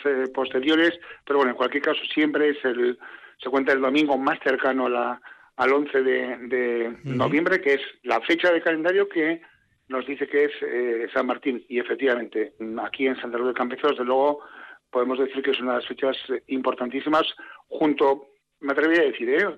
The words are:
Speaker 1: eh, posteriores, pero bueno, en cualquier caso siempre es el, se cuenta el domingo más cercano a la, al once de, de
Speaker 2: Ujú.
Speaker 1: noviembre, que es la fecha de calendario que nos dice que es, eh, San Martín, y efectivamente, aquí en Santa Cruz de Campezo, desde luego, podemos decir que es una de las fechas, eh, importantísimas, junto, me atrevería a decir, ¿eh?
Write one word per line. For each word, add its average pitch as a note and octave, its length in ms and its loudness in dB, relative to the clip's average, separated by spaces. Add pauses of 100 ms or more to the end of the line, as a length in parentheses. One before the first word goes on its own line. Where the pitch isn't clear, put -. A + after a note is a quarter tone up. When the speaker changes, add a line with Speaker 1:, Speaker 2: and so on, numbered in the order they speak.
Speaker 1:
eh, C3 200 2 (100)
posteriores, D#3 640 2 (260)
pero C#3+ 140 2
bueno, B2+ 140 4
en A#2 40 -10
cualquier B2 280 0
caso D#3 160 0 (120)
siempre D3+ 360 2
es C#3+ 160 -2
el, B2 340 0 (420)
se B2+ 100 -8
cuenta C3+ 220 2
el C3+ 80 2
domingo C#3 380 2
más C#3 240 -2
cercano C3 440 0
a B2 40 0
la, A#2+ 300 -2 (340)
al B2+ 180 2
once C#3+ 300 2
de, B2+ 360 0 (100)
de A#2+ 400 0
Speaker 2:
Ujú. C3 260 -8
Speaker 1:
noviembre, D#3 460 2
que C#3 140 2
es C3+ 60 0 (220)
la A2+ 200 0
fecha E3+ 280 2
de E3 100 4
calendario F3 480 2
que E3 340 0 (440)
nos C3 220 -4
dice C#3 180 -4
que C#3+ 200 2
es, D3 140 -2
eh, A#2+ 540 -2
San B2+ 120 0
Martín, B2 420 -2
y A#2+ 100 -4
efectivamente, A#2 760 -2 (280)
aquí A#2 240 -2
en C3 140 0
Santa A#2+ 160 -6
Cruz B2+ 140 0
de A#2+ 40 -2
Campezo, B2 360 -2
desde B2+ 140 -2
luego, C#3 360 2 (500)
podemos B2 300 0
decir C3+ 200 -2
que C3+ 120 0
es B2 80 -4
una B2 140 -2
de B2 40 0
las - 80 -6
fechas, C3 300 -2 (140)
eh, B2 180 -4
importantísimas, C3 720 0 (460)
junto, C#3 600 2 (300)
me C#3 120 -2
atrevería D#3+ 300 4
a C#3 80 4
decir, A#2 180 -4
¿eh? D#3 160 2 (140)